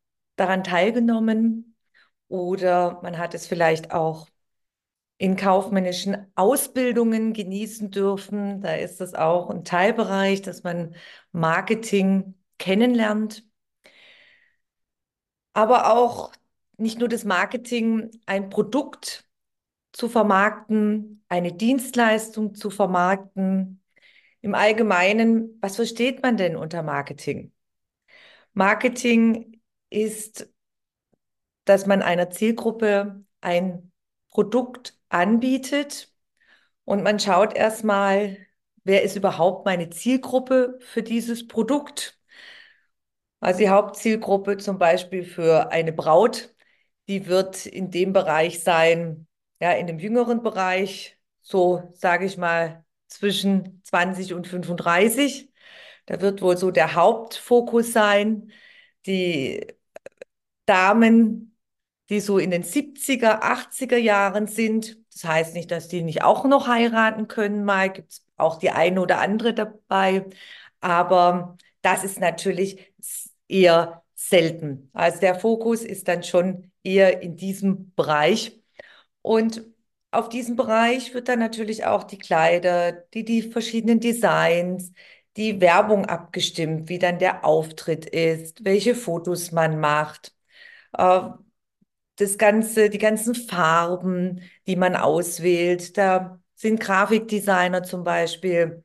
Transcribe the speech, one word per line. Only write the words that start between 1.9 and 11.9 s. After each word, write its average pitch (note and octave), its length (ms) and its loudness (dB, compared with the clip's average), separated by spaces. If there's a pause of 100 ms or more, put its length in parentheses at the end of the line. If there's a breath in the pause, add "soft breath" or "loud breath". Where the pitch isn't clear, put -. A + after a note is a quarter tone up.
oder F3+ 720 0
man F3 140 -10
hat E3+ 160 -8
es E3+ 120 -12
vielleicht E3 460 0
auch D#3+ 380 -4 (880)
in F#3+ 180 0
kaufmännischen F#3+ 1000 -2
Ausbildungen A3+ 1000 0
genießen G3+ 580 -8
dürfen. G3 680 -4
Da D#3+ 140 -4
ist E3+ 260 -8
das F3+ 140 -12
auch F3 340 0
ein F#3+ 160 -10
Teilbereich, G3 760 0
dass F3+ 220 -14
man E3+ 320 -8 (380 loud breath)
Marketing F#3+ 1000 0 (240)